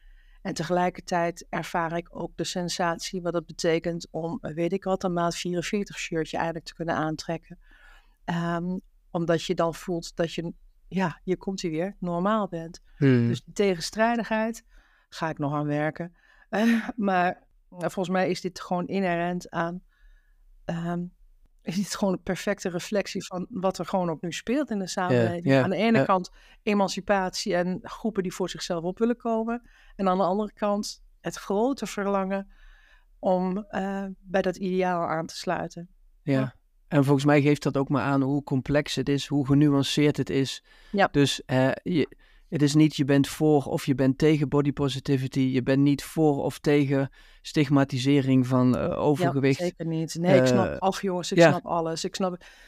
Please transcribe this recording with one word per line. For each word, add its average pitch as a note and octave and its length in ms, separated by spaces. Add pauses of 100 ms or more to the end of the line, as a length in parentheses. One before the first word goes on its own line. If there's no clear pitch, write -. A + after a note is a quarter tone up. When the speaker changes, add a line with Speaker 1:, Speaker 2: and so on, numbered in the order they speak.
(420)
Speaker 1:
En F#3+ 120
tegelijkertijd F3 960
ervaar E3 480
ik E3+ 140
ook - 260
de F3 60
sensatie F3 800
wat E3+ 120
het E3+ 120
betekent E3+ 680
om, E3 300
eh, D#3 120
weet E3+ 200
ik F#3+ 100
wat, F#3+ 200
een F3+ 100
maat E3+ 220
vierenveertig F3 640
shirtje D#3+ 380
eigenlijk E3 280
te - 80
kunnen E3 220
aantrekken. D#3+ 640 (640)
Ehm, E3+ 540 (340)
omdat E3+ 320
je F3 120
dan E3 200
voelt - 400
dat E3+ 180
je, E3+ 200 (340)
ja, F#3 360
hier F3+ 140
komt F#3+ 240
hij E3+ 100
weer, F3+ 280
normaal F#3+ 480
bent. E3 340 (160)
Speaker 2:
Hmm. B2 300
Speaker 1:
Dus A#2+ 160
die - 100
tegenstrijdigheid, A3 1120 (460)
ga D#3+ 200
ik D3+ 80
nog D3 160
aan D3 140
werken. D#3 480 (340)
Eh, A3+ 460
maar, F#3 480 (260)
eh, F3+ 100
volgens F3 300
mij F#3 200
is F3 120
dit F3+ 200
gewoon F3+ 260
inherent F3+ 640
aan, E3+ 340 (800)
ehm, E3+ 380 (580)
is E3+ 140
dit G3 200
gewoon G3 180
een F3 100
perfecte G3 460
reflectie F#3 560
van F3+ 240
wat F#3 280
er F3 80
gewoon F3+ 240
ook D#3 120
nu E3+ 100
speelt C4 380
in G#3+ 80
de F#3+ 60
Speaker 2:
Ja, F3 60
Speaker 1:
samenleving. C3 560
Speaker 2:
ja, C3+ 180
Speaker 1:
Aan B2 60
de - 60
ene A3+ 220
Speaker 2:
ja. C3+ 60
Speaker 1:
kant F#3 260 (340)
emancipatie G3 920
en F3+ 260
groepen - 420
die F3+ 100
voor F3+ 160
zichzelf E3 340
op F3+ 160
willen A#3 180
komen. A#3 520 (260)
En F#3+ 120
aan F#3 100
de G3 60
andere G3+ 300
kant G#3 500 (180)
het - 140
grote A3 500
verlangen G3 640 (680)
om, F#3 380
eh, G3 480 (140)
bij F#3+ 220
dat F#3+ 160
ideaal F3+ 500
aan D#3+ 180
te - 120
sluiten. E3+ 520 (320)
Speaker 2:
Ja. C3+ 180
Speaker 1:
Ja. C3+ 160 (320)
Speaker 2:
En C#3+ 160
volgens C#3+ 220
mij D3 160
geeft D3 220
dat C#3 140
ook C#3 120
maar C3+ 140
aan C#3 180
hoe C#3 220
complex C#3+ 520
het C3+ 140
is, C#3+ 180
hoe C#3+ 180
genuanceerd C#3+ 720
het C3+ 120
is. - 340 (280)
Speaker 1:
Ja. G3 200
Speaker 2:
Dus, C#3+ 340
eh, C3 260 (120)
je, E3 320 (340)
het D3+ 120
is D3 140
niet D3+ 200
je C#3+ 100
bent C#3 220
voor D3+ 380
of - 200
je C#3 100
bent C3 220
tegen D3+ 320
body C#3+ 220
positivity. C3+ 680
Je C3 240
bent C3+ 180
niet C#3+ 220
voor D3+ 400
of - 160
tegen C#3+ 500 (320)
stigmatisering C3+ 1080
van, B2+ 300
eh, C#2+ 100
Speaker 1:
Ja, - 60
Speaker 2:
overgewicht. C#3 640
Speaker 1:
zeker F3 260
niet. D#3+ 300
Nee, F3 240
ik C3 80
snap, - 200
Speaker 2:
Eh, - 100
Speaker 1:
ach, F#3+ 240
jongens, F3+ 300
ik F#3 60
Speaker 2:
ja. E3 120
Speaker 1:
snap F3 160
alles. E3 380
Ik F#3 120
snap F3+ 280 (240)